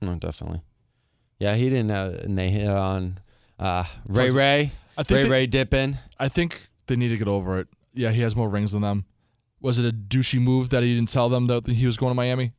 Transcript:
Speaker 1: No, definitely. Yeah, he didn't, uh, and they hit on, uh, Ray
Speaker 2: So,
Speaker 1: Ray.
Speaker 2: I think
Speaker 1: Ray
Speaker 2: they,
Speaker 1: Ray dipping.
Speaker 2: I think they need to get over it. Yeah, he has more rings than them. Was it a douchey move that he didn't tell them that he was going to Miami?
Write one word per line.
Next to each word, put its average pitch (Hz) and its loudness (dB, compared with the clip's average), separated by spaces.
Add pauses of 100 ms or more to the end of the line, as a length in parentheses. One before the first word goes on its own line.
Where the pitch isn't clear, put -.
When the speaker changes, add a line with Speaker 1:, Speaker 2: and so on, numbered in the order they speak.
Speaker 1:
No, 90 -4
definitely. 82 -8 (760)
Yeah, 101 0
he 127 2
didn't, 117 0
uh, 95 -4
and 95 -4
they 92 0
hit 104 0
on, 95 -2 (400)
uh, 90 -2 (240)
Ray 120 2
Speaker 2:
So, 127 2
Speaker 1:
Ray. 139 4 (260)
Speaker 2:
I 151 -2
think - 4
Speaker 1:
Ray 139 4
Speaker 2:
they, 120 2
Speaker 1:
Ray 131 4
dipping. 135 0 (220)
Speaker 2:
I 135 0
think - -4 (180)
they 127 0
need 120 2
to 113 0
get 101 -4
over 95 0
it. 90 -6 (260)
Yeah, 117 0
he 113 2
has 113 0
more 113 0
rings 104 0
than 104 0
them. 101 -2 (540)
Was 123 0
it 120 2
a 117 0
douchey 123 0
move 127 2
that 127 2
he 120 2
didn't 117 0
tell 120 2
them 123 0
that 120 0
he 120 2
was 117 0
going 127 0
to 123 -2
Miami? 123 -2